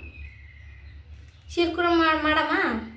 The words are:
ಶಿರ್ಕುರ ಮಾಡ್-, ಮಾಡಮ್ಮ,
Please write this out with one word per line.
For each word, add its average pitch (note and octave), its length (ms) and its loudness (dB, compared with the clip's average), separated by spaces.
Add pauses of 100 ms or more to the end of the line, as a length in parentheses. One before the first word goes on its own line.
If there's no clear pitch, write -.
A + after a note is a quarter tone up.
(1500)
ಶಿರ್ಕುರ E4+ 400 0
ಮಾಡ್-, D#4+ 340 4
ಮಾಡಮ್ಮ, D#4 560 2 (180)